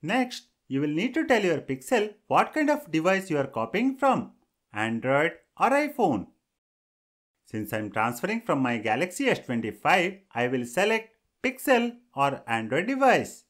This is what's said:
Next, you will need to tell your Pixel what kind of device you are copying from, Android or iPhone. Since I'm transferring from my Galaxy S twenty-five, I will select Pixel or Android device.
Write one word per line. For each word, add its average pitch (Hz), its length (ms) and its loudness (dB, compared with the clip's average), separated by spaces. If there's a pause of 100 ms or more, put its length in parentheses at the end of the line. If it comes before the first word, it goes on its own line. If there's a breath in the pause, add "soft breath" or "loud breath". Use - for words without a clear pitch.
Next, 247 460 -2 (180)
you 135 140 -2
will 147 80 0
need 180 260 -2
to 320 120 0
tell 226 160 2
your 165 180 2
Pixel 208 540 -2 (120)
what 170 260 2
kind 294 180 0
of 285 200 -2
device 185 400 0
you 151 80 0
are 135 80 0
copying 214 500 -2
from, 254 360 0 (400)
Android 117 600 0 (260)
or 208 120 2
iPhone. 254 560 0 (1160)
Since 107 280 -8
I'm 107 180 -6
transferring 120 520 -2
from 151 180 0
my 120 180 0
Galaxy 135 500 -2
S 196 100 2
twenty-five, 170 800 0 (160)
I 120 140 0
will 123 180 -2
select 214 480 -2 (280)
Pixel 240 540 0 (180)
or 139 320 0
Android 117 400 -2
device. 254 640 2